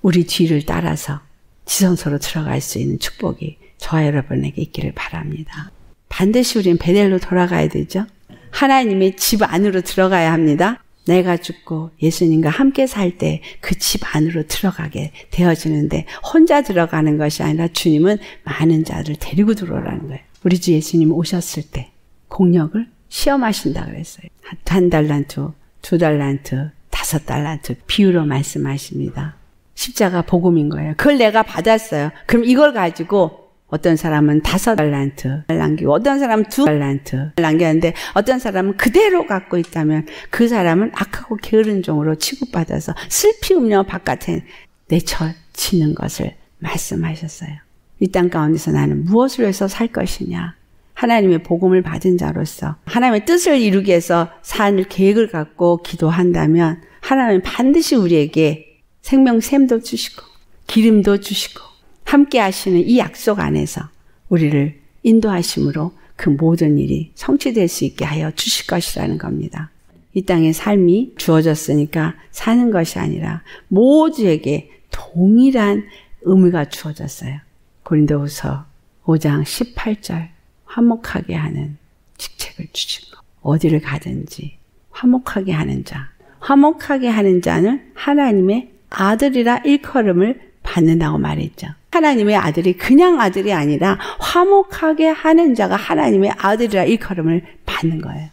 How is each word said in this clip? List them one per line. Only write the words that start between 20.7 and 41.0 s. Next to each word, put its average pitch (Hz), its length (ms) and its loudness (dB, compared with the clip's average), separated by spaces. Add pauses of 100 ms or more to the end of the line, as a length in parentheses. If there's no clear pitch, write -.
예수님 160 400 2
오셨을 170 580 -4
때 127 200 -12 (380)
공력을 180 580 0 (220)
시험하신다 220 760 -2
그랬어요. - 420 -16 (140)
한, - 240 -18
한 180 240 2
달란트, 147 580 -2 (320)
두 - 180 -2
달란트, 143 720 -2 (200)
다섯 - 340 -4
달란트 147 520 -6 (100)
비유로 175 400 2
말씀하십니다. 139 1080 -6 (380)
십자가 180 480 -2
복음인 170 460 2
거예요. 151 280 -6
그걸 285 220 2
내가 220 240 2
받았어요. 190 680 -2 (160)
그럼 233 180 2
이걸 262 300 4
가지고 175 760 -2 (200)
어떤 160 280 0
사람은 151 460 2
다섯 214 320 0
달란트 143 720 -2
남기고 156 460 0
어떤 269 260 2
사람은 220 280 0
두 269 180 0
달란트 139 720 -2
남겼는데 165 580 2 (200)
어떤 240 240 0
사람은 196 380 -4
그대로 370 500 2
갖고 185 320 -4
있다면 156 480 -2 (240)
그 233 180 2
사람은 190 460 2
악하고 - 420 -8